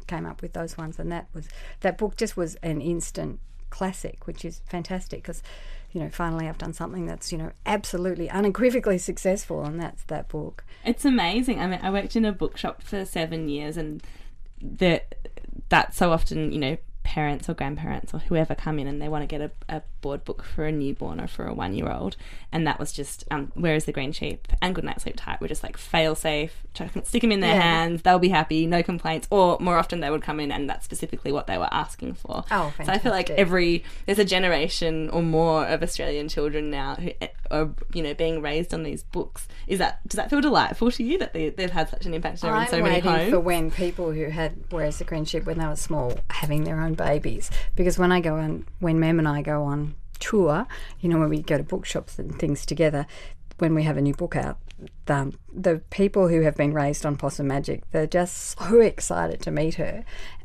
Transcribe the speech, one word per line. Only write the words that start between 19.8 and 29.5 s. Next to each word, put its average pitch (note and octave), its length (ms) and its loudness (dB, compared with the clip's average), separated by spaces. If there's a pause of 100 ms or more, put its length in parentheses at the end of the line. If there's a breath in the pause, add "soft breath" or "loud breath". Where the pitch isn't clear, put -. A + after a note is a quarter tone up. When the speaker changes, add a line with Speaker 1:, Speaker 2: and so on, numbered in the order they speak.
Speaker 2:
board C#3+ 200 -4
book - 200 -6
for - 220 0
a D#3 60 0
newborn C#3 460 -2
or F3+ 80 -4
for - 200 -6
a - 80 -4
one-year-old, - 600 -2 (380 loud breath)
and D#3+ 140 0
that C#3+ 120 0
was C#3+ 140 -4
just, - 380 -8
um, C#3 240 -4
Where D#3+ 200 2
is D#3 120 0
the D#3 60 -4
Green C#3+ 200 -2
Sheep - 340 -4 (140)
and F3+ 140 2
Good D#3+ 100 -2
Night - 160 -4
Sleep - 160 -2
Tight - 240 -6
were - 80 -4
just, D3+ 140 -4
like, - 160 -6
fail-safe, D#3+ 760 0 (220)
chuck, - 160 -6 (140)
stick A#3+ 200 2
'em A3 80 6
in G3 80 2
their E3+ 140 6
Speaker 1:
Yeah. F#3 80 6
Speaker 2:
hands, E3+ 400 2
they'll F#3 160 8
be F3+ 100 6
happy, D#3+ 380 2
no E3+ 160 4
complaints, D#3+ 480 -2
or F#3 300 8